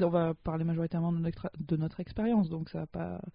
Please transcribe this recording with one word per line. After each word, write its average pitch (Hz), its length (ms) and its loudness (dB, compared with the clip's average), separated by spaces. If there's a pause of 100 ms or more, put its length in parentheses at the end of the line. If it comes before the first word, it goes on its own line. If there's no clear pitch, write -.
on 170 80 6
va 165 240 4
parler 160 300 -2
majoritairement 165 480 0
de 165 80 0
notre, 165 300 -4 (100)
de 160 160 0
notre 156 240 -2
expérience, 214 500 2
donc 165 200 -6
ça 160 100 -6
va 160 80 -6
pas, 175 340 -6 (140)